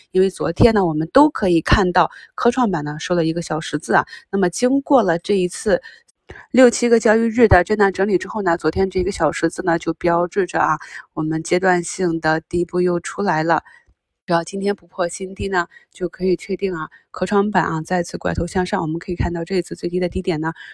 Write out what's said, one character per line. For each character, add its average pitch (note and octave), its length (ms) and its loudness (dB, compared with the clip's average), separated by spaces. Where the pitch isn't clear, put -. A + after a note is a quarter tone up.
因 F#3 100 2
为 F#3+ 80 4
昨 D#3+ 220 -4
天 A3+ 240 4
呢， G3 100 2
我 D#3+ 80 0
们 D#3 180 -2
都 D4 180 6
可 G3+ 200 -2
以 E3 120 4
看 F#3 300 2
到 F3 200 2
科 - 160 0
创 A#3+ 180 0
板 D#3 140 -2
呢， D3 160 -6
收 F3+ 160 -2
了 E3 100 2
一 D#3+ 80 0
个 E3+ 80 -4
小 D#3+ 180 -4
十 D3+ 200 -6
字 A3 160 -2
啊。 D#3 100 2
那 G3 80 -2
么 F#3 140 2
经 C4 300 0
过 C#4 200 4
了 F3 160 0
这 G#3 180 -2
一 F#3 120 0
次 - 340 -2
六 B3 180 8
七 A#3+ 200 0
个 A#3 100 4
交 G#3+ 160 4
易 A3+ 60 2
日 A3+ 260 4
的 F3+ 160 6
震 G#3+ 140 -2
荡 G3 140 4
整 G3 160 0
理 F#3+ 120 2
之 F#3+ 80 -10
后 G#3 160 -6
呢， E3+ 120 2
昨 D#3+ 140 -2
天 F#3+ 200 0
这 F#3 140 -2
个 F#3 80 -2
小 D#3 200 0
十 - 180 0
字 - 140 -10
呢， E3+ 160 0
就 E3 140 -4
标 F3 340 0
志 F#3 180 -2
着 E3+ 140 -4
啊， D#3 180 0
我 D#3 100 -4
们 D#3 180 -2
阶 F3+ 180 0
段 F3+ 220 2
性 E3+ 380 -2
的 D#3+ 220 0
底 F3 240 -2
部 F3+ 160 -4
又 F3 180 0
出 - 240 -8
来 D#3+ 180 0
了。 E3 220 0
只 F3 60 -2
要 E3+ 120 0
今 G3 160 -10
天 G3+ 140 0
不 F3 120 -20
破 F3 220 -4
新 F#3+ 260 -12
低 G3 140 -6
呢， F3+ 180 -2
就 F3+ 160 -6
可 F#3 180 -6
以 F3+ 120 2
确 - 180 -6
定 F#3+ 180 -4
啊， E3+ 140 -6
科 - 160 -6
创 G#3 260 0
板 E3+ 140 0
啊， D#3+ 160 -4
再 F3+ 200 -2
次 E3+ 160 -8
拐 E3+ 160 -4
头 F3 140 -2
向 F#3 180 -2
上。 F#3 160 -2
我 D#3+ 60 -2
们 D#3+ 100 -2
可 F3 140 -8
以 F3 40 -4
看 F3 180 -2
到 E3+ 100 -4
这 F#3 180 -2
次 F3 140 -8
最 F3 140 -6
低 F3+ 100 -2
的 F3+ 80 -2
低 F#3 140 -6
点 E3 180 -2
呢， D#3+ 140 -2